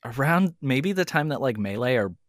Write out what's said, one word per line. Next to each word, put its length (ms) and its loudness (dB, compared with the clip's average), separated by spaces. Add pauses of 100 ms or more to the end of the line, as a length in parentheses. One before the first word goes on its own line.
around 580 2
maybe 300 0
the 120 0
time 240 -2
that, 120 -4
like, 180 0
Melee 380 0
or 180 0 (140)